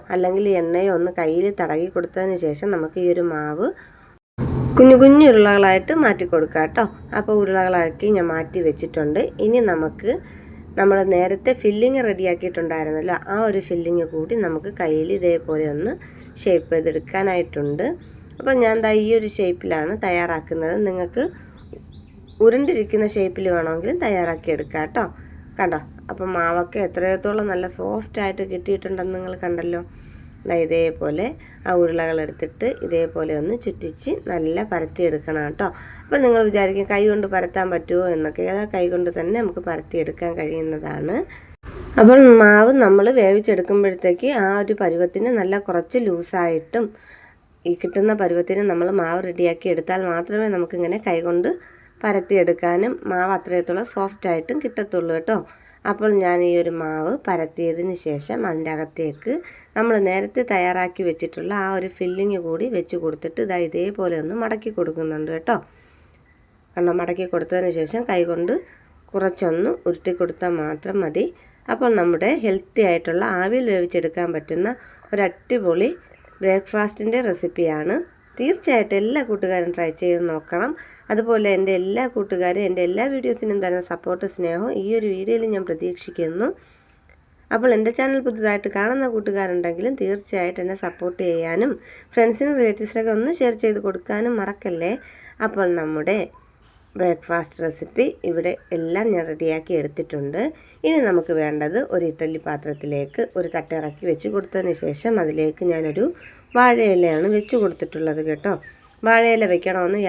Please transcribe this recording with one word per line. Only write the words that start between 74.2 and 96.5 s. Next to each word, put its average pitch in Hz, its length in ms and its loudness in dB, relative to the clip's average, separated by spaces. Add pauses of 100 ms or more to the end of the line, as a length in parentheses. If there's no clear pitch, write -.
പറ്റുന്ന 160 340 -4 (420)
ഒരു 202 160 2
അടിപൊളി 196 640 0 (500)
ബ്രേക്ക്ഫാസ്റ്റിൻ്റെ 208 880 0
റെസിപ്പിയാണ്. 170 640 -2 (420)
തീർച്ചയായിട്ടും 247 640 0
എല്ലാ 254 280 0
കൂട്ടുകാരും 185 440 -2
ട്രൈ 170 180 -2 (100)
ചെയ്ത് 175 280 2
നോക്കണം. 170 420 -4 (400)
അതുപോലെ 220 440 2
എൻ്റെ 190 240 0
എല്ലാ 202 240 -2 (100)
കൂട്ടുകാരും 190 540 -2
എൻ്റെ 180 200 -2
എല്ലാ 202 260 0
വീഡിയോസിനും 226 500 -2
തരുന്ന 180 260 -2
സപ്പോർട്ട് 180 440 -6
സ്നേഹവും 175 380 -4 (100)
ഈ 190 40 -4 (120)
ഒരു 214 160 -2
വീഡിയോയിൽ 220 300 -2 (100)
ഞാൻ 190 140 -2
പ്രതീക്ഷിക്കുന്നു. 175 800 -4 (1040)
അപ്പോൾ 240 240 2
എൻ്റെ 220 220 2
ചാനൽ 269 300 0
പുതുതായിട്ട് 214 480 -2
കാണുന്ന 254 380 0
കൂട്ടുകാരുണ്ടെങ്കിലും 196 880 -2
തീർച്ചയായിട്ടും 190 640 -4
എന്നെ 190 200 -6
സപ്പോർട്ട് 180 360 -6 (100)
ചെയ്യാനും 170 420 0 (420)
ഫ്രണ്ട്സിനും 240 460 2
റിലേറ്റീവ്സിനൊക്കെ 220 580 0
ഒന്ന് 247 220 0
ഷെയർ 240 240 2
ചെയ്ത് 214 240 2
കൊടുക്കാനും 208 540 -4
മറക്കല്ലേ. 190 520 -4 (520)
അപ്പോൾ 190 220 0 (120)
നമ്മുടെ 156 380 -2 (800)